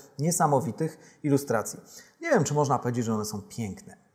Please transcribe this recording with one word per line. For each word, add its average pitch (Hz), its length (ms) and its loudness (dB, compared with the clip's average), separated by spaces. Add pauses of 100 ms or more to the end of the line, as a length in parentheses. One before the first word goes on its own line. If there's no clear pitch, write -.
(200)
niesamowitych 156 1040 0
ilustracji. 139 560 0 (420)
Nie 330 80 -4
wiem, 220 140 6
czy 147 100 -2
można 143 260 2
powiedzieć, 120 260 -2
że 113 80 0
one 107 120 -2
są 104 160 -8
piękne. - 560 -10 (180)